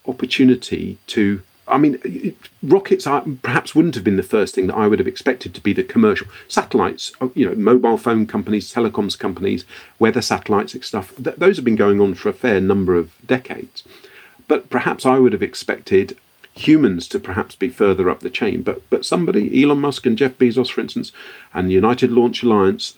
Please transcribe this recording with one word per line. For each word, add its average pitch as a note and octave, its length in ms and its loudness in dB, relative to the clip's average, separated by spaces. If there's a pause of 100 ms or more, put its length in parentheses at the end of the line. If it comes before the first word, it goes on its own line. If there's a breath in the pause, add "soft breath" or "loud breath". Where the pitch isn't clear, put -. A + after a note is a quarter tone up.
opportunity B2 920 0 (120)
to, G2+ 340 -2 (240)
I - 120 0
mean, D3 260 2
it, - 320 -8 (260)
rockets F#3+ 440 2
are, C#3 180 -2 (180)
perhaps - 320 -2
wouldn't D#3+ 200 4
have G2+ 100 -6
been G#2 120 2
the F#2 60 0
first G2+ 320 -2
thing F#2 120 0
that F#2 100 -4
I G#2+ 100 2
would G#2 120 4
have F#2 100 -2
expected - 460 -4
to - 80 -18
be G2+ 100 0
the F#3 120 -2
commercial. G#2+ 420 2 (220 loud breath)
Satellites, - 640 -2 (100)
uh, B2+ 120 -2
you B2+ 140 2
know, - 60 -6
mobile A2+ 420 2
phone A2+ 300 0
companies, G#2 440 -4
telecoms G#2+ 480 -2
companies, G2 460 -4 (340 loud breath)
weather A2+ 220 2
satellites G#2 540 -2
and - 100 -14
stuff, G2 320 -8
th-, C3+ 200 -8
those F#3+ 200 2
have C#3 80 -6
been A2+ 120 2
going G2+ 260 4
on G2 120 2
for - 140 -6
a G2 60 -2
fair G#2+ 260 0
number F#2+ 360 2
of E2 160 -2 (120)
decades. - 600 -6 (640 loud breath)
But D3+ 220 0
perhaps C3 380 -2
I C3 120 4
would B2 140 6
have G2 100 -2
expected - 760 -2 (380)
humans B2 520 2
to G2+ 100 -4
perhaps - 380 -8
be F#2+ 120 -2
further F#2+ 400 2
up - 120 -2
the - 100 -8
chain. - 320 -4
But, - 280 -6
but - 140 0
somebody, - 560 0
Elon C#3+ 200 2
Musk C#3+ 260 -4
and A2+ 120 0
Jeff C3 200 -2
Bezos, A#2+ 320 2
for - 120 -6
instance, - 300 -10 (420 loud breath)
and F#2 140 -2
the F#2 60 2
United A#2 380 4
Launch A#2+ 300 2
Alliance, G#2 560 2